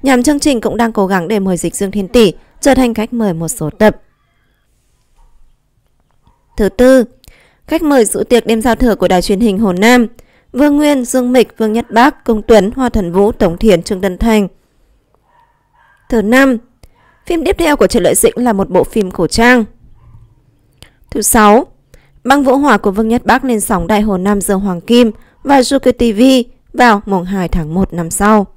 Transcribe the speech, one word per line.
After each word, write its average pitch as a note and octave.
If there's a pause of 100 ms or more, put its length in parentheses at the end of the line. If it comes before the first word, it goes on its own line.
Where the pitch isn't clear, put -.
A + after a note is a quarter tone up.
Nhóm B3+
chương C#4+
trình C#4
cũng G#3
đang A3+
cố G3+
gắng F3+
để G#3+
mời F#3+
Dịch E3
Dương G3
Thiên G3
Tỷ A3 (280)
trở C4+
thành B3+
khách A3
mời A3
một E3
số D#3
tập. G#3 (2500)
Thứ G#3
tư, B3+ (600)
khách E4
mời C#4+
dự -
tiệc A#3
đêm A3
giao A#3
thừa A3+
của F3+
đài F3+
truyền G3
hình G#3
Hồ G#3
Nam, A3+ (460)
Vương D4
Nguyên, D4
Dương B3
Mịch, B3
Vương G#3+
Nhất A3+
Bác, B3
Công G#3+
Tuấn, G#3
Hoa B3+
Thần F#3+
Vũ, G3+
Tống F3
Thiền, F#3
Trương F#3
Tân F#3
Thành. G#3+ (1600)
Thứ A3+
năm, B3+ (680)
phim E4
tiếp F4
theo D4
của G3
Trần F#3+
Lợi E3
Dĩnh -
là B3
một F#3+
bộ F3+
phim G3
cổ F3
trang. A#3 (1500)
Thứ A#3
sáu, G#3+ (580)
Băng C#4
Vũ B3+
Hỏa C#4
của G#3
Vương A3
Nhất A#3+
Bác B3+
lên A#3+
sóng F#3
đài G#3
Hồ G#3
Nam G3+
Dương G3
Hoàng F#3+
Kim A#3 (320)
và C4+
Juku C4
T A#3
V G#3+ (560)
vào A#3
mùng F#3+
hai F#3
tháng D#3+
một F#3+
năm E3+
sau. G3+ (100)